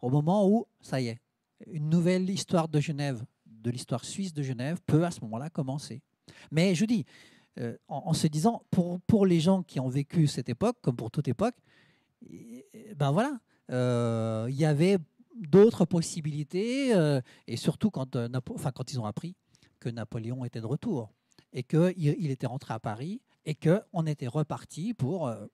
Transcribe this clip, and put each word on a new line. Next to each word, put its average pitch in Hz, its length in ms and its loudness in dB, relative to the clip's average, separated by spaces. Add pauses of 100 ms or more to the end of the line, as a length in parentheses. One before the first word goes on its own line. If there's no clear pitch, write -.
au 123 80 -2
moment 165 400 4
où, 226 180 4 (140)
ça 135 200 -4
y 123 80 -2
est, 117 120 -8 (500)
une 156 200 -4
nouvelle 180 400 4
histoire 165 380 0
de 151 120 2
Genève, 143 440 -4 (220)
de 110 240 -6
l'histoire 120 340 -6
suisse 190 280 -8
de 147 100 -6
Genève, 131 440 -6
peut 160 180 4
à 175 60 -2
ce - 120 -12
moment-là 120 280 -8
commencer. 135 520 -8 (500)
Mais 175 220 4
je 165 100 2
dis, 214 200 0 (540)
euh, 120 180 -6 (120)
en, 143 180 -8
en 165 60 0
se - 160 2
disant, 160 420 0
pour, 175 320 0
pour 202 240 6
les 175 140 6
gens 185 220 4
qui - 180 -6
ont 131 80 -2
vécu 143 380 2
cette 135 220 -4
époque, 190 320 0
comme 131 140 0
pour 117 160 -6
toute - 160 -4
époque, 196 300 0 (760)
eh, 226 640 -18
ben 143 140 0
voilà, 233 280 0 (320)
euh, 117 800 0
il 135 80 -6
y 151 80 2
avait 160 340 4 (360)
d'autres 202 500 6
possibilités, 180 1120 -2
euh, 151 260 4 (260)
et 117 100 -6
surtout - 340 0
quand, 131 260 -6
euh, 117 120 -2
Napo-, 123 260 -6
enfin, 151 160 -4
quand - 220 -10
ils 127 80 -4
ont 107 60 -6
appris 160 280 -10 (460)
que - 80 -8
Napoléon 117 560 -8
était 120 160 -10
de 110 60 -10
retour, 135 440 -4 (420)
et 123 100 -6
qu'il, 175 340 2
il 160 340 0
était 131 160 -4
rentré 120 280 -8
à 113 40 -6
Paris, 127 420 -8 (240)
et 151 100 -6
qu'on 170 520 0
était 147 220 -4
reparti 151 680 -6
pour, 156 320 -2
euh, 107 280 -8